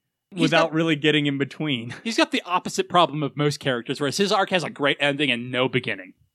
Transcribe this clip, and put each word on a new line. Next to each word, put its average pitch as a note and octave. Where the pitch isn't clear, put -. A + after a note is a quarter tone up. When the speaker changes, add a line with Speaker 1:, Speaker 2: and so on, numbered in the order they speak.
Speaker 1:
He's F#3
Speaker 2:
without D#3+
Speaker 1:
got D3+
Speaker 2:
really E3
getting D3
in C#3
between. B2+
<laughs> -
Speaker 1:
He's A3+
got D#4+
the A#3+
opposite F3+
problem D3+
of C#3
most D3
characters, B2+
whereas C#3+
his G3
arc G3
has F3+
a B2
great C#3+
ending C#3+
and A#2+
no B2+
beginning. G#2